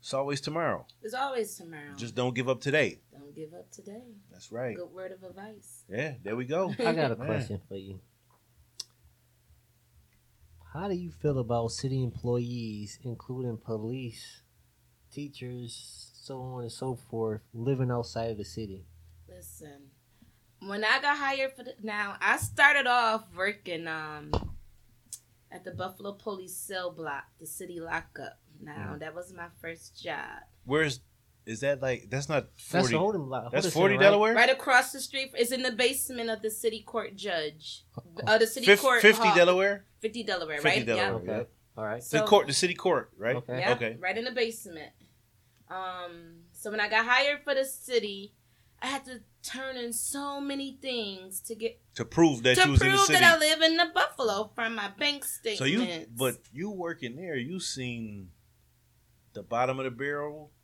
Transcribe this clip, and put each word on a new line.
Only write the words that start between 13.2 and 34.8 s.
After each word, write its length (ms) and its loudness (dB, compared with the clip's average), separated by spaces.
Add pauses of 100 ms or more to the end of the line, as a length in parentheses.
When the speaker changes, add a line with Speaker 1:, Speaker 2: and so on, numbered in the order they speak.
Speaker 3:
police, 840 -8 (680)
teachers, 1000 -12 (100)
so 200 -10
on 220 -8
and 80 -6
so 240 -4
forth, 460 -4 (120)
living 380 0
outside 400 -4
of 60 -6
the 60 -8
city? 420 -12 (440)
Speaker 2:
Listen, 600 -20 (680)
when 240 -4
I 180 4
got 160 2
hired 380 -2
for 80 -18
the, 180 -14
now, 380 -4
I 180 4
started 500 6
off 360 4 (120)
working, 520 -4
um, 440 -8 (1160)
at 140 -16
the 80 -12
Buffalo 400 -8
Police 460 -10
Cell 340 -6
Block, 320 -8 (160)
the 80 -16
city 320 -10
lockup. 600 -10 (220)
Now, 120 -14 (180)
Speaker 1:
Mm-hmm. 80 -10
Speaker 2:
that 160 -10
was 180 -12
my 140 -12 (140)
first 400 -14
job. 380 -8 (260)
Speaker 1:
Where's, 340 2 (460)
is 160 -8
that 200 0
like, 280 -2
that's 180 -4
not 200 0 (240)
Speaker 3:
That's 180 4
Speaker 1:
forty. 40 2
Speaker 3:
the 60 4
Hold'em 280 0
Block. 240 -6
Speaker 1:
That's 160 2
Speaker 3:
Hold'em 40 0
Speaker 1:
forty 220 6
Speaker 3:
Center, 100 6
right? 80 12
Speaker 1:
Delaware? 240 6
Speaker 2:
Right 140 8
across 420 4